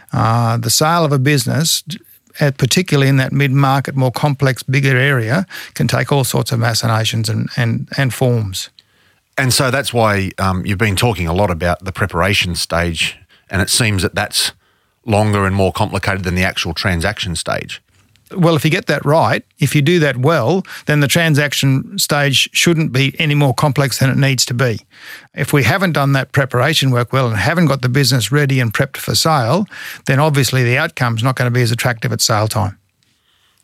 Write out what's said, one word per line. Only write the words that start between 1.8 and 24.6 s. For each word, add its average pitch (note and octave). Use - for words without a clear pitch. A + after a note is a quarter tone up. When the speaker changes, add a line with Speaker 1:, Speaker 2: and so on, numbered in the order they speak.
Speaker 1:
uh, C#3+
particularly C#3+
in C3+
that C3
mid-market, C#3
more B2+
complex, C#3
bigger C3+
area, C3
can C#3+
take B2+
all C#3+
sorts B2+
of A#2
machinations A2+
and, A2
and, A#2
and C3
forms. A2+
Speaker 2:
And C3
so C3
that's C3+
why, G#2
um, F#2
you've F#2+
been G#2
talking F#2+
a E2
lot G2+
about F2
the F#2+
preparation F2+
stage, E2+
and A2
it -
seems G#2
that G2
that's -
longer G#2
and F#2+
more F#2+
complicated G2
than F2+
the F#2
actual F2+
transaction F2+
stage. -
Speaker 1:
Well, E3
if -
you D#3+
get F3+
that D3
right, C#3+
if C#3
you D3+
do F3
that C#3+
well, D3+
then D3
the C#3+
transaction D3
stage C#3+
shouldn't E3
be C3
any D3+
more C#3+
complex C#3
than C#3
it C3
needs C3+
to C3
be. A#2+